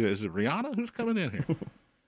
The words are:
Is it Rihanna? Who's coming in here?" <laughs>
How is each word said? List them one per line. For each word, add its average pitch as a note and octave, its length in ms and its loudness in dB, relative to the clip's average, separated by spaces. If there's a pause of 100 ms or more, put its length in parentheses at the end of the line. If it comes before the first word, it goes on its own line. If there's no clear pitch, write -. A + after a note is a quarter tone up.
Is G2+ 200 2
it E2+ 100 -4
Rihanna? F3 400 0
Who's A3+ 160 -2
coming A3+ 280 -2
in D#3 120 0
here?" G#2+ 200 -2
<laughs> D#3+ 60 0 (520)